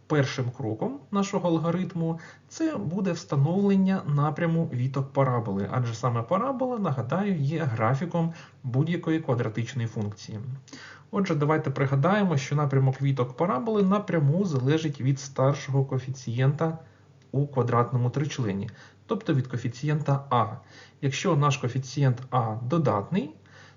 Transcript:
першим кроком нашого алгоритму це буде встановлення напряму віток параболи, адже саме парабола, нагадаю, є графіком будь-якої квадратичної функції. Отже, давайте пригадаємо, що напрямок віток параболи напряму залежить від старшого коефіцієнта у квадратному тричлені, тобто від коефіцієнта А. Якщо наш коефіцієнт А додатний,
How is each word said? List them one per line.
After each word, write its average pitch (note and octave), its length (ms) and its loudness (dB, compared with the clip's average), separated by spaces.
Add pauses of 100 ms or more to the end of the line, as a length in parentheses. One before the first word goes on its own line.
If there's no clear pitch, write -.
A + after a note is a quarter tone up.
першим C3+ 500 0
кроком F3+ 420 -4 (120)
нашого G3 380 0
алгоритму E3 720 0 (280)
це D#4+ 300 -2
буде F3+ 340 -2
встановлення F#3 960 2
напряму D3+ 680 2
віток C3+ 400 -2
параболи, G#2+ 580 0
адже A#2+ 220 0
саме A#2 280 -2
парабола, B3 580 -2
нагадаю, F3 560 0
є D#3 280 0
графіком C#3 680 0 (300)
будь-якої D#3+ 560 0
квадратичної A#2 680 -2
функції. G#2+ 520 -8 (720)
Отже, F#3+ 240 0
давайте D3+ 340 2
пригадаємо, D3 680 2
що C#3+ 180 -2
напрямок C3+ 460 2
віток C3+ 360 0
параболи A3 460 0
напряму F#3 600 2
залежить D3 560 0
від C3+ 180 0
старшого C3+ 680 0
коефіцієнта C3+ 920 0 (540)
у C#3+ 160 0
квадратному A#2+ 640 2
тричлені, A#2 600 -2 (360)
тобто F#3+ 280 -2
від C3 140 2
коефіцієнта C#3+ 840 -2
А. A#2 160 4 (560)
Якщо D3 340 0
наш C#3+ 220 4
коефіцієнт C3 640 0 (100)
А A2+ 320 0
додатний, E3 720 0 (420)